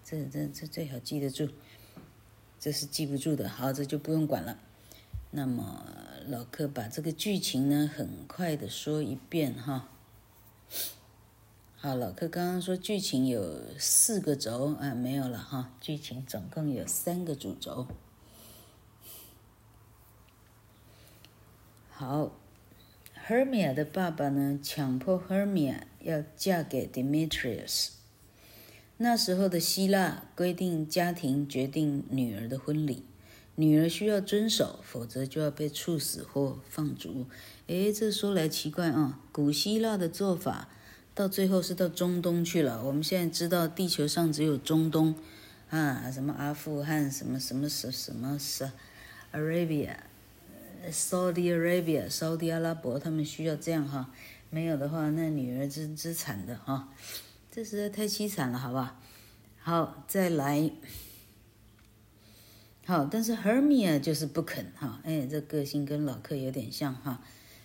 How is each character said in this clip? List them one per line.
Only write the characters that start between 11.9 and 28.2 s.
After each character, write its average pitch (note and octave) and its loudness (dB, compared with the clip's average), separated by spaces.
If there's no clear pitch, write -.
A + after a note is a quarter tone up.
老 A#2+ -2
客 E3 -4
刚 F3 -2
刚 F3+ 0
说 F#3 -2
剧 G3 -2
情 C3 2
有 F2+ 0
四 - 4
个 D3 2
轴， C3+ 0
啊， C#3 -2
没 B2 -2
有 C3+ 0
了 A#2 -4
哈， C3 -6
剧 D3+ -4
情 C3 -10
总 G2 -8
共 D3+ 0
有 A#2+ -2
三 F3+ -2
个 D#3+ -2
主 G2 -8
轴。 - -8
好， C#3 -2
Hermia A#3 4
的 C#3+ 0
爸 F3+ 0
爸 D3 0
呢， C#3 2
强 C3 0
迫 F#3 2
Hermia F#3+ 2
要 D#3 -2
嫁 F3+ 2
给 C3 -2
Demetrius。 C3+ 0